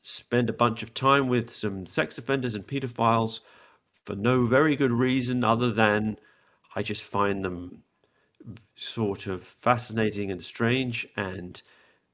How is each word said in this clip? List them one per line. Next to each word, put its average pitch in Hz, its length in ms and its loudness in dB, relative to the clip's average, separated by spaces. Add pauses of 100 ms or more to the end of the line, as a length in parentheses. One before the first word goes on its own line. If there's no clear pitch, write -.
spend - 480 0
a - 20 -2
bunch 117 300 2
of 120 100 -10
time 135 360 4
with 120 220 0
some 98 360 -6
sex - 320 -4
offenders 127 360 -2
and 101 120 -8
pedophiles 117 760 0 (640)
for 101 100 -8
no 123 300 2
very 139 320 4
good 131 160 2
reason 123 520 0
other 117 260 2
than 107 480 2 (580)
I 101 60 0
just 101 220 -6
find 101 380 0
them 90 420 -8 (920)
sort 101 540 -4
of 92 160 -6
fascinating 110 880 -2
and 90 120 -6
strange, 120 640 -2 (100)
and, 92 460 -8 (520)